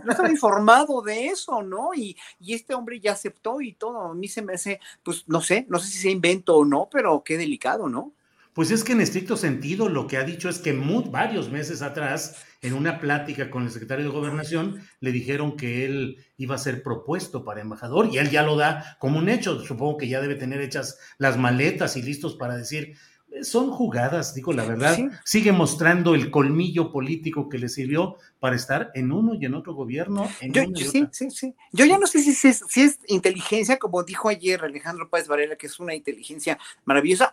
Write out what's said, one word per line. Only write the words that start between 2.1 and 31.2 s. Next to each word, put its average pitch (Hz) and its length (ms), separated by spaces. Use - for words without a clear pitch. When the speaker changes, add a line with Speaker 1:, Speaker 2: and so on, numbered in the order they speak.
Speaker 1:
y 190 160
este 226 180
hombre 240 260
ya 208 120
aceptó 220 500
y 233 120
todo. 233 260
A 165 60
mí 185 120
se 214 140
me 190 140
hace, 196 240
pues, 170 240
no 160 120
sé, 214 300
no 185 80
sé 185 140
si - 80
se 190 100
inventó 180 480
o 147 80
no, 147 260
pero 202 320
qué 160 140
delicado, 156 520
¿no? 135 220
Speaker 2:
Pues 160 180
es 220 120
que 254 100
en 226 80
estricto 185 360
sentido 156 500
lo 143 200
que 135 100
ha 131 60
dicho 170 260
es 170 80
que 151 160
mu-, 151 380
varios 175 400
meses 143 320
atrás, 147 540
en 123 100
una 156 260
plática 143 520
con 127 140
el 120 40
secretario 117 340
de 147 60
Gobernación, 151 720
le 131 120
dijeron 139 440
que 123 300
él 135 320
iba 135 180
a - 20
ser 127 240
propuesto 135 640
para 104 160
embajador 120 500
y 127 60
él 143 140
ya 151 100
lo 151 160
da 151 420
como 143 200
un 175 100
hecho. 202 340
Supongo 143 340
que 147 100
ya 131 140
debe 143 120
tener 135 260
hechas 139 380
las 135 180
maletas 135 600
y 127 40
listos 143 340
para 123 220
decir, 139 380
eh, 277 120
son 262 260
jugadas, 151 640
digo 135 200
la 117 120
verdad. 120 300
Speaker 1:
Sí. 247 120
Speaker 2:
Sigue 214 280
mostrando 170 640
el 131 160
colmillo 156 600
político 147 560
que 131 120
le 123 100
sirvió 143 460
para 127 160
estar 131 400
en 127 160
uno 220 240
y 147 100
en 131 80
otro 160 220
gobierno, 165 520
en 131 100
Speaker 1:
Yo, 262 120
Speaker 2:
una 180 160
y 139 40
Speaker 1:
yo 135 80
sí, 269 120
Speaker 2:
otra. 285 100
Speaker 1:
sí, 262 160